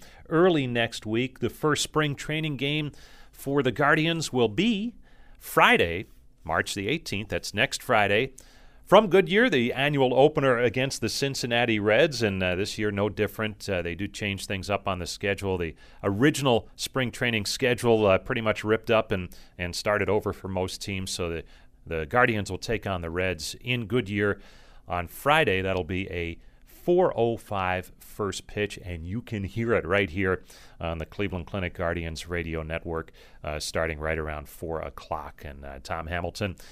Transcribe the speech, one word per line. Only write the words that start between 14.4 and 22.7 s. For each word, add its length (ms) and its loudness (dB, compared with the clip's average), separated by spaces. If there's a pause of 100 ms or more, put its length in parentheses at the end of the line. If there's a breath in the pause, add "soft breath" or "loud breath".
things 220 -6
up 200 -2
on 100 -2
the 80 -6
schedule. 500 -2
The 200 -6 (260 loud breath)
original 720 2
spring 380 -4
training 340 -2
schedule, 600 4
uh, 120 6
pretty 220 -4
much 240 0
ripped 260 0
up 220 2
and, 160 -2 (280 loud breath)
and 200 -6
started 320 0
over 240 2
for 160 -12
most 340 -4
teams, 300 -6
so 160 -4
the, 160 -6 (400 soft breath)
the 220 -4
Guardians 420 2
will 100 -6
take 280 -4